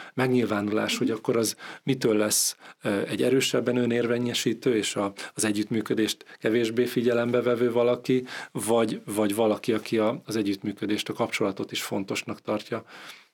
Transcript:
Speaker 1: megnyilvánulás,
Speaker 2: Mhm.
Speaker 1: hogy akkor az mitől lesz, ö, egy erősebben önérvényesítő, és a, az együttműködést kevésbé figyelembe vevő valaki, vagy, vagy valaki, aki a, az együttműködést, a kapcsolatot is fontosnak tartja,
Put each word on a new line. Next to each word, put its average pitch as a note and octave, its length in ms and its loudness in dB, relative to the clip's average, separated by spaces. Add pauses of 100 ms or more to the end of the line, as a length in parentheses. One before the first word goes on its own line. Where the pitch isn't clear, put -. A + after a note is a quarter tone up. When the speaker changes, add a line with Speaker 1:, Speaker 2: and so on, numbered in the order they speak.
(140)
Speaker 1:
megnyilvánulás, G#2+ 800 2
Speaker 2:
Mhm. - 80 -2
Speaker 1:
hogy B2 80 2
akkor A2+ 260 -2
az A2 200 0 (260)
mitől C3 340 2
lesz, G#2 400 2 (260)
ö, G#2 240 -2
egy - 160 -2
erősebben B2+ 540 2
önérvényesítő, A#2+ 1000 0
és G2+ 200 -2
a, G2+ 160 -2 (220)
az G#2+ 100 -2
együttműködést G#2+ 800 0 (140)
kevésbé A2+ 480 2
figyelembe A#2+ 560 2
vevő A#2+ 300 2
valaki, A#2+ 520 2 (280)
vagy, A#2 520 0
vagy G#2 300 0
valaki, A2 380 2
aki A2 260 -2
a, A2 260 0
az G#2+ 120 -4
együttműködést, G2+ 720 -2
a A2 40 -4
kapcsolatot G2+ 600 -4
is A2+ 100 -6
fontosnak G2+ 580 -6
tartja, - 440 -6 (500)